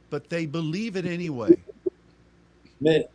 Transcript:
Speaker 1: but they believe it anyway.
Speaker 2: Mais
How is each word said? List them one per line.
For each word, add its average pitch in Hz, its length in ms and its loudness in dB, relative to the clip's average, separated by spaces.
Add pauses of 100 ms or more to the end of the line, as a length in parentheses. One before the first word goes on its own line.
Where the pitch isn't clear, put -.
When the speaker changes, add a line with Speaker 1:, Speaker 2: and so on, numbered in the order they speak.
(100)
Speaker 1:
but 147 180 -8
they 170 160 -4
believe 170 500 -6
it 180 120 -4
anyway. 170 500 2 (1300)
Speaker 2:
Mais 156 320 4